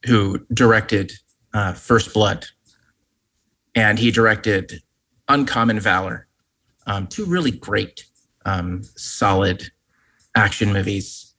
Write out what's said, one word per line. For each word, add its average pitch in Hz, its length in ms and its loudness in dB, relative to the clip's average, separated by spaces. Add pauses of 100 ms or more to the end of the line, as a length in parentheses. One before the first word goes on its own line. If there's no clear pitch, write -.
who 101 340 2 (140)
directed, 110 580 2 (420)
uh, 101 200 0
First - 400 0
Blood, 101 320 0 (1300)
and 107 240 2
he 113 120 2
directed 101 720 0 (460)
Uncommon 120 520 2
Valor, 95 480 -2 (600)
um, 98 200 -4
two 208 180 -8
really 170 260 0
great, - 540 -4 (400)
um, 92 380 -4 (120)
solid 98 760 0 (680)
action 101 380 2
movies. 98 640 -6